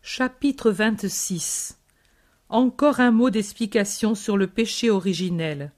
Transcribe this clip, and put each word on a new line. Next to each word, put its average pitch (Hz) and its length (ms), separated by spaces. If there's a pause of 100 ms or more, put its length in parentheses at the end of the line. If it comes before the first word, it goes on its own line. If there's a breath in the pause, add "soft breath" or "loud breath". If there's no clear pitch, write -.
Chapitre 254 640
vingt-six. 202 1080 (720)
Encore 254 500
un 247 100
mot 233 200
d'explication 214 840
sur 202 220
le 196 120
péché 226 420
originel. 170 880